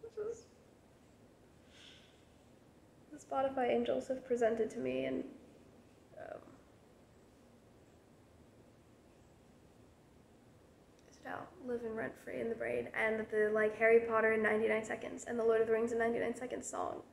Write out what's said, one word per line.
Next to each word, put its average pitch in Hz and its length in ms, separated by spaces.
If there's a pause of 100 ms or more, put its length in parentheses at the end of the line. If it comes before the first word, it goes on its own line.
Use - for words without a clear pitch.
which 427 260
is 466 140 (2750)
the 302 60
Spotify 269 540
angels 240 380
have 262 140
presented 233 460
to 262 80
me, 131 280
and, 131 180 (960)
um, - 200 (4000)
it's - 180
now 262 140 (260)
living 240 300
rent-free 247 440
in 233 100
the 226 60
brain, 240 380
and 220 380
the, 214 200
like, 214 280
Harry 226 220
Potter 220 320
in 220 100
ninety-nine 214 420
Seconds, - 420
and 240 120
the 220 40
Lord 226 180
of 220 60
the 226 60
Rings 233 180
in 233 60
ninety-nine 233 380
Seconds - 340
song. - 280 (160)